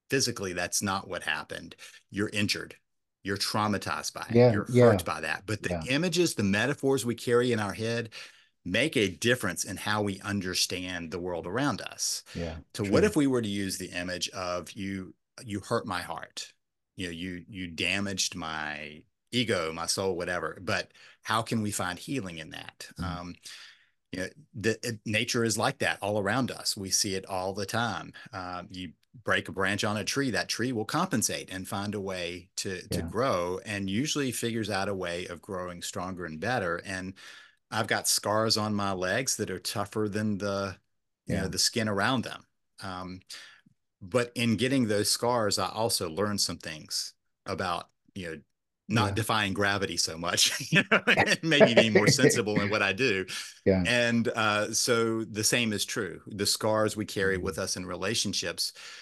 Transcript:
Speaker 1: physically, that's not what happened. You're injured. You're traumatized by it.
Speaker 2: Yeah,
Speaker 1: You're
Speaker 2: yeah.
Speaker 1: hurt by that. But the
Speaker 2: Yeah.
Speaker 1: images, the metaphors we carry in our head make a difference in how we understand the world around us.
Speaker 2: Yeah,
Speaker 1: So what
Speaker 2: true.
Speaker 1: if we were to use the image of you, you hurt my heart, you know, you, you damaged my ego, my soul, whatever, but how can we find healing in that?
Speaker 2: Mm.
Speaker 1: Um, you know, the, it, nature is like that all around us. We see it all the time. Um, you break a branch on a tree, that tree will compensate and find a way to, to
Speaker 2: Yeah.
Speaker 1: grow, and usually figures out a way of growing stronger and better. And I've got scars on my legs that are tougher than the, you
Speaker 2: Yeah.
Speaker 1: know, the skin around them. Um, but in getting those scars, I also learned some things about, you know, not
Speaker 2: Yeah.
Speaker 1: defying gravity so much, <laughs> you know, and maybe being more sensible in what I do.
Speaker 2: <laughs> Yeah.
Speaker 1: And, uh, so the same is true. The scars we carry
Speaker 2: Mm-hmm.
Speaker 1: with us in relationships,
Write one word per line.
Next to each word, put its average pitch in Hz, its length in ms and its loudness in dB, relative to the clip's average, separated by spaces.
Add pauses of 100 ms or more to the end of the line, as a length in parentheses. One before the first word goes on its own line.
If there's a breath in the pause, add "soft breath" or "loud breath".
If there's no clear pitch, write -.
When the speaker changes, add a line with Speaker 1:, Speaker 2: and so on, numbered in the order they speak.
(100)
Speaker 1:
physically, 120 420 0
that's 87 300 -2
not 98 240 -2
what 85 160 -6
happened. 80 540 -6 (340 loud breath)
You're 98 200 -2
injured. 98 440 -2 (480)
You're 98 140 -2
traumatized 101 760 -2
by - 160 -10
it. 113 60 -4
Speaker 2:
Yeah, 120 160 10
Speaker 1:
You're 104 180 2
Speaker 2:
yeah. 123 180 8
Speaker 1:
hurt 98 180 8
by 82 160 -2
that. 78 260 -4
But 104 160 -4
the - 80 -2
Speaker 2:
Yeah. 82 120 -2 (120)
Speaker 1:
images, 170 400 2
the 117 80 0
metaphors 123 640 2
we 120 80 0
carry 123 380 4
in 110 80 2
our 98 140 -2
head 113 340 -2 (560 loud breath)
make 117 320 2
a 107 120 6
difference 90 540 0
in 98 140 -6
how 107 260 -2
we 101 200 -2
understand 90 920 -2
the 90 80 -6
world 85 260 -4
around 113 340 0
us. - 440 -6 (100)
Speaker 2:
Yeah, 82 220 -4 (180)
Speaker 1:
So - 80 -2
what 104 180 4
Speaker 2:
true. 202 60 6
Speaker 1:
if 208 80 2
we 143 140 4
were 127 120 2
to 107 80 -2
use 101 300 -2
the 90 180 -8
image 90 340 -4
of 90 420 -6
you, 98 420 -6 (300)
you 101 160 -4
hurt 117 260 -2
my 90 160 -4
heart, - 500 -10 (440)
you 92 100 -6
know, 87 60 -6
you, 87 360 -8
you 92 200 -8
damaged 92 640 -2
my 76 680 -6 (280)
ego, 95 420 0
my 82 140 -4
soul, 95 300 0
whatever, 85 440 -2
but 92 300 -2 (320 soft breath)
how 110 180 0
can 113 220 -2
we 104 80 -2
find 90 300 -4
healing 95 380 -8
in 78 120 -12
that? - 380 -14 (100)
Speaker 2:
Mm. 85 60 -4
Speaker 1:
Um, 87 300 -8 (760 loud breath)
you - 100 -8
know, 92 80 -4 (260)
the, 110 340 0
it, 113 180 -6
nature 117 380 0
is 107 120 2
like 113 220 0
that 85 240 0
all 104 160 0
around 104 320 0
us. - 260 -4
We 95 140 -6
see 95 240 0
it 95 120 -4
all 95 280 -2
the 101 100 -4
time. 95 480 -4 (200 loud breath)
Um, 90 400 -8
you 92 180 -10 (340)
break 98 240 0
a 90 40 -8
branch 95 300 0
on 107 140 0
a 104 80 -2
tree, 135 260 0
that 120 180 0
tree - 220 -2
will 110 140 -2
compensate 139 640 0
and 92 160 -8
find 104 300 -4
a 104 40 -4
way 90 560 -6
to, 92 320 -4
to 87 120 -2
Speaker 2:
Yeah. 85 80 -4
Speaker 1:
grow, 92 560 0
and 98 260 -4
usually 135 400 0
figures 113 400 -2
out 98 180 0
a 101 60 -2
way 87 320 -4
of 87 160 -12
growing 90 400 -8
stronger 90 440 -6
and 80 120 -8
better. 95 460 -2
And 95 300 -6 (580 loud breath)
I've 110 160 0
got 107 180 0
scars 107 500 2
on 107 180 0
my 101 180 0
legs 95 440 0
that 98 140 -4
are 92 80 -4
tougher 107 500 -2
than 104 300 0
the, 98 380 -2 (500)
you - 80 0
Speaker 2:
Yeah. 85 80 2
Speaker 1:
know, 92 60 -2
the 90 100 -4
skin 110 300 2
around 107 340 2
them. - 240 -10 (360)
Um, 92 380 -8 (800 loud breath)
but 120 360 0
in 117 200 4
getting 127 300 4
those 104 240 2
scars, 113 480 2
I 92 100 0
also 107 400 0
learned 101 320 0
some - 180 0
things - 540 -8 (340)
about, 90 440 -2 (240)
you 92 160 -8
know, 78 100 -10 (480)
not 104 220 4
Speaker 2:
Yeah. 98 40 -2
Speaker 1:
defying 110 400 2
gravity 98 420 2
so 82 220 -2
much, 87 340 2 (140)
<laughs> - 60 0
you 196 180 8
know, 220 160 6
and 190 380 4
maybe 147 300 8
being 113 180 8
more 107 160 8
sensible 107 520 4
in 101 100 0
what 104 120 4
I 98 100 4
do. 98 380 2
Speaker 2:
<laughs> - 40 -6 (300 loud breath)
Yeah. 92 220 6
Speaker 1:
And, 117 420 4
uh, 107 440 2
so 113 500 2
the 107 220 -4
same 120 280 4
is 101 120 0
true. 92 420 -6
The 101 200 -2
scars 107 500 2
we 107 80 -2
carry 95 320 0
Speaker 2:
Mm-hmm. 90 80 -4
Speaker 1:
with 95 140 -4
us 95 180 -2
in 92 100 -8
relationships, 90 840 -2 (300 loud breath)